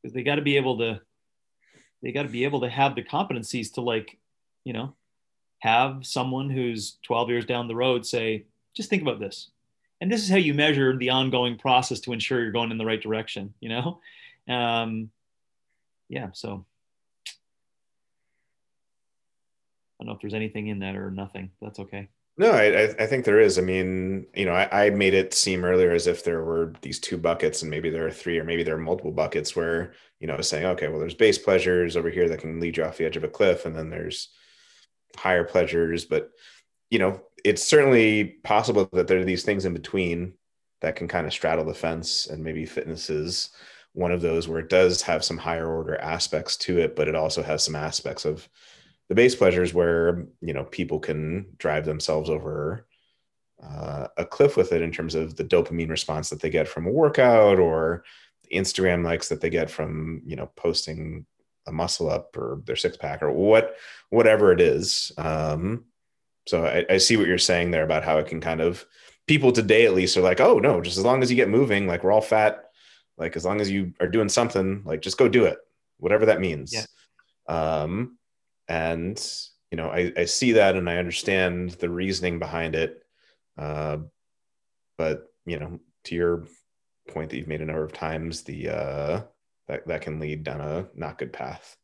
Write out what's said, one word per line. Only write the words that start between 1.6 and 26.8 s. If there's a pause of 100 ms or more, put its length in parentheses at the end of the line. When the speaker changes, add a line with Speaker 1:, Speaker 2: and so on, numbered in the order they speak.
Speaker 1:
they
gotta
be
able
to
have
the
competencies
to,
like, (460)
you
know, (640)
have
someone
who's
twelve
years
down
the
road
say, (260)
"Just
think
about
this." (520)
And
this
is
how
you
measure
the
ongoing
process
to
ensure
you're
going
in
the
right
direction,
you
know? (480)
Um, (1000)
yeah,
so (3250)
I
don't
know
if
there's
anything
in
that
or
nothing. (100)
That's
okay. (280)
Speaker 2:
No,
I,
I, (160)
I
think
there
is.
I
mean,
you
know,
I,
I
made
it
seem
earlier
as
if
there
were